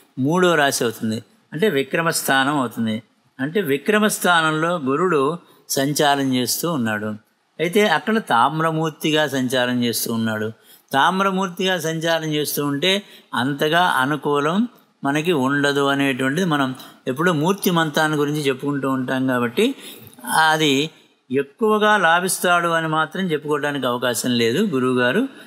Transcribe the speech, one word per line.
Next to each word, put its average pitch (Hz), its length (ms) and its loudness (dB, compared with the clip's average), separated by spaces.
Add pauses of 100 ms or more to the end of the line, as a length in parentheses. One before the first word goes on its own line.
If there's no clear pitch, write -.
(180)
మూడో 170 360 2
రాశి 139 300 2
అవుతుంది, 113 380 -4 (300)
అంటే 165 160 2
విక్రమస్థానం 147 880 0
అవుతుంది. 113 440 -2 (360)
అంటే 156 220 -2
విక్రమస్థానంలో 170 1160 2
గురుడు 151 600 0 (300)
సంచారం 139 640 0
చేస్తూ 127 380 -2
ఉన్నాడు. 107 440 -2 (420)
అయితే 185 300 2
అక్కడ 190 300 0
తామ్రమూర్తిగా 156 1080 0
సంచారం 123 580 0
చేస్తూ 117 300 -2
ఉన్నాడు. 113 380 -2 (400)
తామ్రమూర్తిగా 185 880 0
సంచారం 160 560 -2
చేస్తూ 147 320 -2
ఉంటే 175 360 -2 (320)
అంతగా 143 480 0
అనుకూలం 147 840 0 (360)
మనకి 151 280 0
ఉండదు 143 540 2
అనేటువంటిది 139 600 0
మనం 139 280 0 (320)
ఎప్పుడూ 156 260 0
మూర్తి 180 380 0
మంతాన్ని 156 480 0
గురించి 147 220 -2
చెప్పుకుంటూ 139 500 -2
ఉంటాం. 131 360 -2
కాబట్టి 127 480 0 (500)
అది 156 640 2 (400)
ఎక్కువగా 214 640 2
లాభిస్తాడు 175 720 2
అని 165 200 0
మాత్రం 156 440 -2
చెప్పుకోవడానికి 143 540 -2
అవకాశం 123 440 -2
లేదు 120 280 2
గురువుగారు 131 720 0 (180)